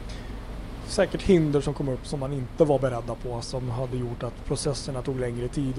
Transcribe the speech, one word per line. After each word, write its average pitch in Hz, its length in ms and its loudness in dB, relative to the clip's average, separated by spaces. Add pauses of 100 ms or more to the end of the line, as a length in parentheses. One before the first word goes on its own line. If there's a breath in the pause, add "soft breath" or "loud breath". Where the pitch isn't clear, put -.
(880 loud breath)
säkert - 360 2
hinder 156 380 6
som 143 140 0
kom 147 140 -2
upp 127 180 -4
som 147 140 -4
man 135 120 -2
inte 135 320 2
var 143 140 6
beredda 123 440 -2
på, 120 180 -4
som 127 300 -4
hade 123 260 -4
gjort 120 260 -4
att 120 220 -6
processerna 135 580 -2
tog 131 180 -2
längre 120 280 -2
tid 135 300 0